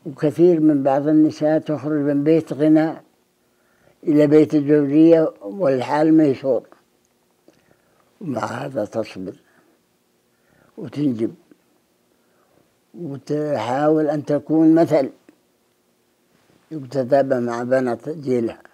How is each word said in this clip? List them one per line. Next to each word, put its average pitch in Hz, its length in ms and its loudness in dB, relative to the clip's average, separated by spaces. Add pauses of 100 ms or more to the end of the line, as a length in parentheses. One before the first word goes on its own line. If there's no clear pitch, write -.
وكثير 160 540 0
من 151 220 2
بعض 139 260 0
النساء 156 500 2
تخرج 151 420 -4
من 143 240 -2
بيت 160 280 0
غنى 156 420 2 (1080)
إلى 147 220 2
بيت 151 280 4
الزوجية 151 760 4 (100)
والحال 151 720 0
ميسور، 135 480 2 (1600)
ومع 127 240 -6
هذا 120 400 -8
تصبر 101 500 -10 (1400)
وتنجب 139 560 -4 (1600)
وتحاول 147 1120 -4
أن 147 180 -4
تكون 156 500 2
مثل 156 360 0 (1600)
يقتدى 135 520 -2
به 131 180 -2
مع 120 220 -6
بنات 123 460 -2
جيلها 123 540 -4 (120)